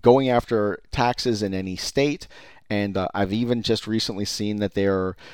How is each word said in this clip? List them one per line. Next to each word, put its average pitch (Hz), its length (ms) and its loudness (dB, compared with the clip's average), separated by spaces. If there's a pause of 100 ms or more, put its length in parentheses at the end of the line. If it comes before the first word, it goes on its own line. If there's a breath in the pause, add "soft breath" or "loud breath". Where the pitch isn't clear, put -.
going 131 280 6
after 113 500 0 (120)
taxes 120 520 0
in 95 100 -2
any 95 220 -4
state, - 520 -2 (420 loud breath)
and, 101 280 0
uh, 92 160 0
I've 98 180 0
even 120 300 0
just 110 260 0
recently 107 380 -2
seen 104 320 -4
that 101 160 -2
they're, 95 420 2 (180 loud breath)